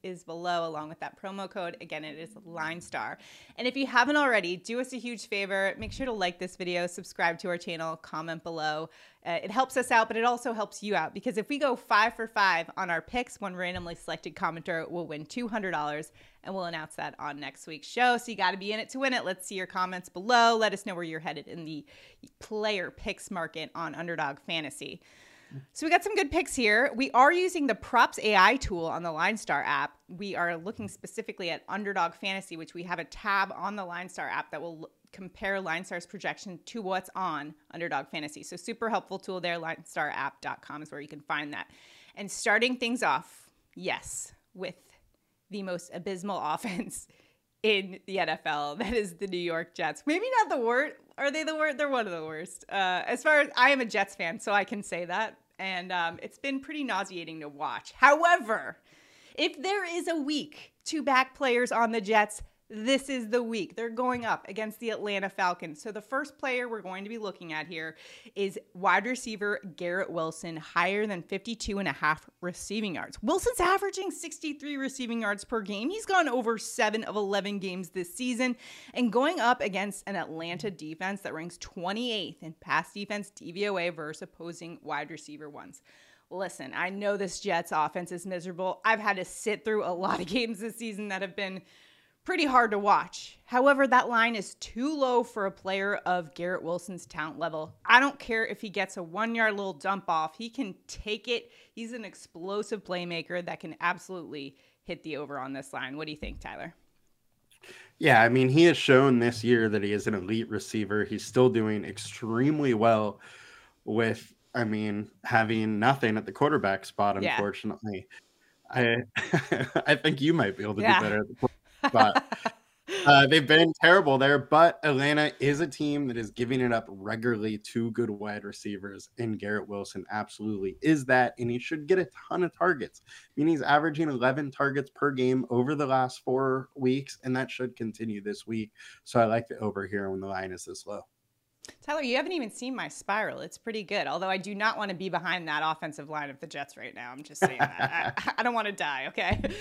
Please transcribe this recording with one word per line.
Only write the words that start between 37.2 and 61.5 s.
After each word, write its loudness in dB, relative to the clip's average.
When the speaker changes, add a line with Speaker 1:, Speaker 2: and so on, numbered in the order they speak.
Speaker 1:
Underdog -6
Fantasy. -10
So -14
super -6
helpful -4
tool -8
there. -2
Line -8
Star -4
app -6
dot -8
com -14
is -16
where -12
you -14
can -16
find -4
that. -10
And -10
starting 2
things -2
off, -2
yes, -8
with -10
the -8
most -8
abysmal -6
<laughs> -4
offense -6
in 0
the -4
N 0
F -4
L. -2
That -4
is -2
the -8
New -6
York -4
Jets. -4
Maybe 0
not 2
the 0
worst. 2
Are 0
they -2
the -2
worst? 0
They're 0
one 0
of -6
the -6
worst. -12
Uh, 0
as -2
far 6
as, 2
I 8
am 4
a -2
Jets -2
fan, -4
so -2
I 4
can -8
say -6
that. -4
And, -6
um, -2
it's -12
been -4
pretty -8
nauseating -4
to -10
watch. -8
However, 6
if -2
there 0
is -4
a 0
week -6
to -4
back 2
players 0